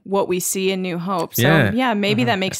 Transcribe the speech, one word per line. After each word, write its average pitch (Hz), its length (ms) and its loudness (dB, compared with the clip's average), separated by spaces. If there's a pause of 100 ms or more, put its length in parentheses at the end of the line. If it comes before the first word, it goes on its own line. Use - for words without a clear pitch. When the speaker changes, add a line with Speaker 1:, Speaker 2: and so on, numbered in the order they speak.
Speaker 1:
what 196 240 0
we 180 120 0
see 190 300 -2
in 190 100 -2
New 185 180 -4
Hope. 175 360 -4
So, 117 80 0
Speaker 2:
Yeah. 135 320 4
Speaker 1:
yeah, 247 200 0
maybe 208 280 0
Speaker 2:
Uh-huh. 233 100 2
Speaker 1:
that 196 60 0
makes 190 220 -4